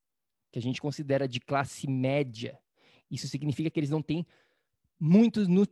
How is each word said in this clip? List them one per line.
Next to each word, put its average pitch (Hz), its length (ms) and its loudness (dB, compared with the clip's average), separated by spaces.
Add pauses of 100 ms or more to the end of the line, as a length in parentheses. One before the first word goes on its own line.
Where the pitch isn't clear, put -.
(520)
que - 80 -8
a - 20 -6
gente 123 200 -4
considera 139 460 -2
de 123 120 -6
classe 139 500 -4
média. 131 680 -2 (500)
Isso - 180 -8
significa 151 440 -4
que - 80 -4
eles 147 100 -2
não 156 120 -2
têm 160 260 -4 (720)
muitos 208 480 6
nu-, 185 240 6